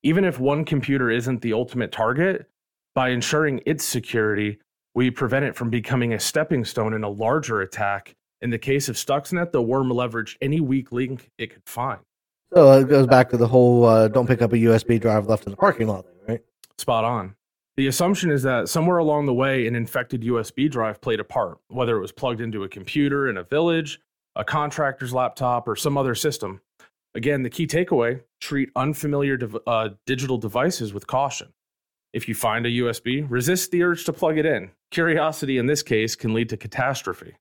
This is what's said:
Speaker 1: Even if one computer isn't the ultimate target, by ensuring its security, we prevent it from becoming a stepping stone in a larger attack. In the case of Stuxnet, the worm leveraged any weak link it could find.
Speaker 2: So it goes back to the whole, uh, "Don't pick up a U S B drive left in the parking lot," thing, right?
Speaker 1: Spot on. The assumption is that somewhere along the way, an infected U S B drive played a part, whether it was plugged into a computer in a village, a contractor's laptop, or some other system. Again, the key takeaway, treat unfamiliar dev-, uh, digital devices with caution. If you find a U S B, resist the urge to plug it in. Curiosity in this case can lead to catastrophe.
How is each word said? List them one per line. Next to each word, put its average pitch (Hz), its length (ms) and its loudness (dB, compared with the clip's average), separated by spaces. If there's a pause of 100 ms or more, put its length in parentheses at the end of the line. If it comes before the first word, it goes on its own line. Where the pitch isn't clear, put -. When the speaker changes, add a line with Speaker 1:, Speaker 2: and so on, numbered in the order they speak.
Speaker 1:
Even 165 220 2
if 156 160 -2
one 143 240 0
computer 139 440 0
isn't 120 340 -2
the 120 100 -2
ultimate 117 400 -4
target, 139 540 0 (500)
by 127 140 2
ensuring 143 540 0
its 123 200 -2
security, 107 720 -2 (380)
we 123 120 4
prevent 127 360 0
it 120 100 -4
from 120 160 -4
becoming 120 420 -2
a 107 60 -2
stepping 151 460 -2
stone 110 300 -4
in 107 100 -6
a 104 40 -4
larger 113 520 -2
attack. 101 560 -6 (240)
In 120 100 -4
the 113 80 -4
case 139 300 -2
of 117 80 -6
Stuxnet, 170 560 -4
the 127 100 2
worm 127 260 0
leveraged 120 520 -4
any 147 200 0
weak 131 300 -2
link 127 480 -6
it 117 140 -10
could - 120 -20
find. 120 360 -6 (540)
Speaker 2:
So 147 180 10
it 135 160 8
goes 139 180 6
back 127 220 8
to 123 80 0
the 117 100 4
whole, 123 380 6
uh, 113 240 8
"Don't 120 180 2
pick 120 140 2
up 117 140 2
a 117 40 4
U 113 140 6
S 110 100 4
B 117 160 2
drive 107 280 2
left 107 180 0
in 101 60 -8
the 101 60 -12
parking 175 300 2
lot," 98 200 -4
thing, - 80 -20 (120)
right? 117 140 -6 (380)
Speaker 1:
Spot 113 260 0
on. 104 320 -4 (400)
The 135 120 0
assumption 175 420 0
is 139 140 0
that 123 260 0
somewhere 175 260 2
along 147 300 2
the 127 80 0
way, 131 320 0
an 120 100 -2
infected 120 480 -6
U 117 160 0
S 110 100 -10
B 139 160 -2
drive 113 360 -4
played 110 180 -2
a 101 40 -8
part, 98 340 -4 (100)
whether 120 300 -2
it - 20 0
was 92 100 -8
plugged 120 300 -6
into 107 240 -6
a 95 40 -10
computer 139 600 -2
in 104 80 -4
a 87 80 -8
village, 160 560 -2 (340)
a 104 100 -6
contractor's 143 680 -4
laptop, 123 560 -2
or 107 80 -4
some 143 220 -2
other 131 160 0
system. 101 480 -6 (520)
Again, 131 280 -2
the 120 80 -4
key 165 160 -4
takeaway, 131 560 0 (180)
treat 139 340 -2
unfamiliar 143 600 -2
dev-, 110 300 -8
uh, 113 240 0 (160)
digital 131 320 -4
devices 113 560 -4
with - 120 -12
caution. 131 460 -4 (640)
If 117 140 -8
you 110 60 -4
find 117 300 -2
a 120 60 0
U 120 180 0
S 113 100 -4
B, 131 220 -4
resist 143 520 -2
the 175 100 2
urge 175 240 0
to 160 80 -2
plug 156 240 0
it 151 80 0
in. 101 240 -2 (200)
Curiosity 156 680 0
in 120 80 0
this 147 160 0
case 113 320 0
can 113 180 -4
lead 113 160 0
to 110 80 -6
catastrophe. 110 840 -6